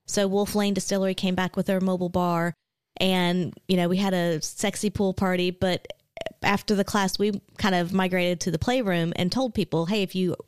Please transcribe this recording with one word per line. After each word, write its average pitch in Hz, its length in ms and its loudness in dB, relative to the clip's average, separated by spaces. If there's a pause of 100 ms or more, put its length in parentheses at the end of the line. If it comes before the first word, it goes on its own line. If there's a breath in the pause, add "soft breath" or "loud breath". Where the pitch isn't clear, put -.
So 202 220 0
Wolf 202 260 0
Lane 202 200 2
Distillery 190 400 0
came 185 200 0
back 180 220 -2
with 185 100 0
their 190 140 0
mobile 185 300 0
bar. 175 440 0 (440)
And, 180 560 2 (160)
you 185 80 4
know, 175 100 2
we 180 80 2
had 196 180 0
a 170 280 0
sexy - 480 -4
pool 190 240 0
party. 180 360 2
But 180 380 -2 (560)
after 202 320 2
the 190 80 2
class, 196 340 0
we 202 220 0 (180)
kind 190 160 0
of 175 200 0
migrated 180 480 0
to 175 100 -2
the 160 80 -2
playroom 190 560 0
and 180 160 0
told 247 240 0
people, 165 300 0
"Hey, 202 180 0
if 175 100 -6
you 185 220 0 (120)